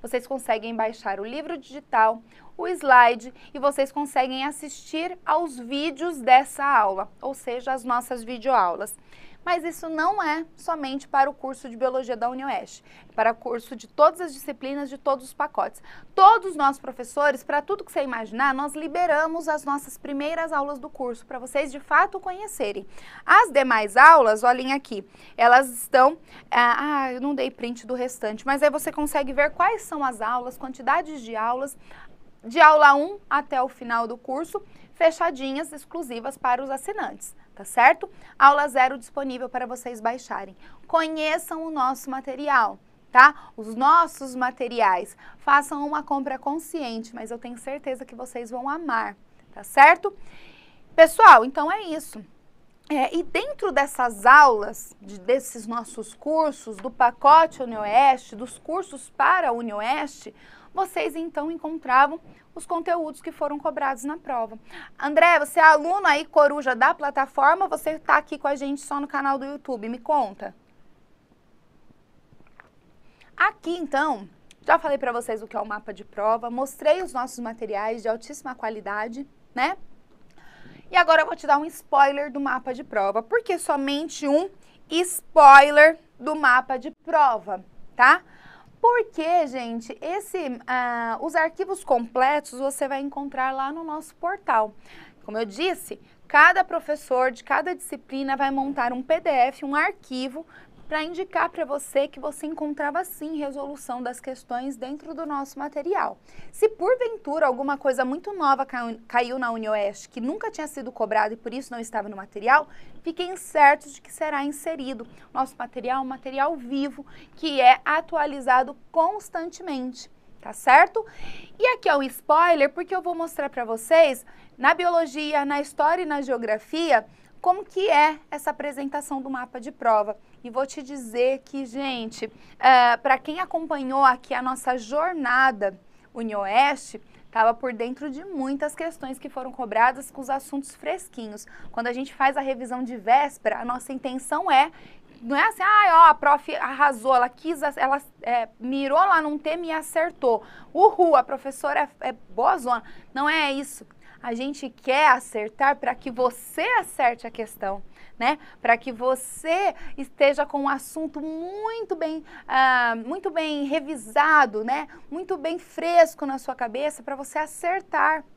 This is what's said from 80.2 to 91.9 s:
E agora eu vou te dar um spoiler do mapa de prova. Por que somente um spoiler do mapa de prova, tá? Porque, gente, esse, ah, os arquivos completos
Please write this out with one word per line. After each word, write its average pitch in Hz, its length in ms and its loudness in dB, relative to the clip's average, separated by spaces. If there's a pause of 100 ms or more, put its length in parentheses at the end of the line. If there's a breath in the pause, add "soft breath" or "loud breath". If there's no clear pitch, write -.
E 370 60 0
agora 320 260 6
eu 311 40 0
vou 330 100 -8
te 302 100 -14
dar 285 120 4
um 302 60 -2
spoiler 285 680 0
do 285 80 -6
mapa 254 340 -6
de 262 80 -12
prova. 208 400 -2
Por 453 200 0
que 349 160 -4
somente 285 680 -4
um 311 240 2 (400 soft breath)
spoiler 302 1080 8 (200)
do 294 160 -4
mapa 262 420 2
de 254 140 -10 (140)
prova, 240 600 0 (320)
tá? 262 260 6 (580 soft breath)
Porque, 359 640 2
gente, 233 520 -10
esse, 320 680 -8
ah, 240 560 -4
os 311 120 -8
arquivos 339 480 -4
completos 262 760 -2